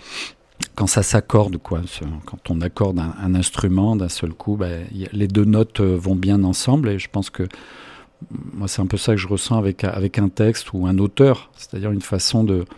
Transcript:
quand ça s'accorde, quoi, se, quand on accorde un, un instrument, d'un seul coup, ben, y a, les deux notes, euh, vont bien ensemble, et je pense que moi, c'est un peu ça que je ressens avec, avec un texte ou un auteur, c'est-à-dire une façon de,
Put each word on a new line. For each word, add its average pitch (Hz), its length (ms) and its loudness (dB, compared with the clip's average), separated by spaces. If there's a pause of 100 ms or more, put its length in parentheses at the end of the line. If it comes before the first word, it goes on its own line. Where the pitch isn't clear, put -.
(760)
quand 101 120 0
ça 101 160 2
s'accorde, 101 560 2
quoi, 85 280 -4
se, - 180 -12 (200)
quand - 260 -14
on 82 120 0
accorde 90 360 0
un, 82 140 -4 (100)
un 92 120 0
instrument, 95 600 2
d'un 92 140 -2
seul 82 240 -6
coup, 104 240 -4
ben, 87 380 -6
y 95 100 -8
a, - 80 -10
les 101 160 0
deux 104 160 4
notes, 107 360 4
euh, 92 180 4
vont 92 180 0
bien 98 280 2
ensemble, 123 440 2
et 101 100 -2
je - 140 -10
pense 98 160 -4
que - 140 -8 (1120)
moi, 98 140 -6
c'est - 120 -4
un 92 60 0
peu 95 120 -2
ça 113 160 2
que 101 60 2
je 92 60 -6
ressens 101 320 0
avec, 98 240 0
avec 98 380 -2
un 101 80 4
texte - 440 0
ou 90 140 -2
un 95 120 2
auteur, 123 580 2
c'est-à-dire - 340 -8
une 101 120 -2
façon 110 420 0
de, 92 220 0 (120)